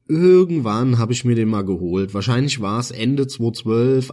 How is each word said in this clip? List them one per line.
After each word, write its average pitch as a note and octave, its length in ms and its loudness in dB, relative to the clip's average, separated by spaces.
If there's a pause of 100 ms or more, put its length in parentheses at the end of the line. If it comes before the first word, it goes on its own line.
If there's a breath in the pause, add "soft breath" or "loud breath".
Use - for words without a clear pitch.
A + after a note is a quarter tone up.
irgendwann D#3+ 920 2
hab A2+ 100 0
ich A#2+ 140 -4
mir A#2+ 120 2
den A2 120 2
mal G#2+ 160 0
geholt. F#2 500 -2
Wahrscheinlich B2 460 -2
war G#2 220 -4
es - 100 -8
Ende C3+ 360 -2
zweitausendzwölf, A#2 840 -2